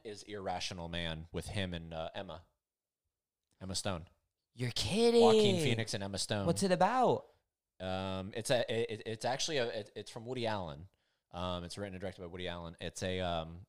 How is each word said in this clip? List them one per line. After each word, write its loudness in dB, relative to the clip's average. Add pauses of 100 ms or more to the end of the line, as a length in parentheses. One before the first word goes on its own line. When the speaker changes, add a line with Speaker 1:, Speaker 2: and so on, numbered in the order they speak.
Speaker 1:
is -10
Irrational -4
Man -4
with -6
him -2
and, -8
uh, -4
Emma. -10 (1160)
Emma -6
Stone. -4 (480)
Speaker 2:
You're -4
kidding. 4
Speaker 1:
Joaquin 8
Phoenix 2
and -2
Emma -4
Stone. 0
Speaker 2:
What's 2
it 4
about? 6 (560)
Speaker 1:
Um, -2
it's -2
a, 6 (120)
it, -2
it's -6
actually 0
a, 2
it, -6
it's -10
from -10
Woody -2
Allen. -4 (460)
Um, -4
it's -10
written -6
and -10
directed -8
by -10
Woody -8
Allen. -8
It's -8
a, 0
um, -2 (120)